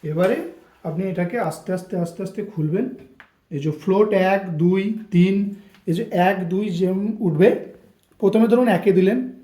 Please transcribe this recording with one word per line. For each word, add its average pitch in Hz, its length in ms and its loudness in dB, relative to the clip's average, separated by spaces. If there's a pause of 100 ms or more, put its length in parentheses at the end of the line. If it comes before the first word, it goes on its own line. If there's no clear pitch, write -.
এবারে 170 340 0 (480)
আপনি 165 200 -6
এটাকে 175 340 -4
আস্তে 156 340 -6
আস্তে, 185 240 -6
আস্তে 175 260 -6
আস্তে 190 220 -10
খুলবেন। 170 440 -4 (640)
এই 151 80 -6
যে 147 120 -2
ফ্লোট 196 420 0
এক, 190 460 0
দুই, 190 400 0 (120)
তিন, 196 440 2 (320)
এই 175 80 0
যে 170 160 -4
এক, 185 380 0
দুই 196 220 -2
যেমন 190 500 -2
উঠবে, 180 280 4 (680)
প্রথমে 220 300 4
ধরুন 240 200 4
একে 196 240 2
দিলেন 190 260 4 (260)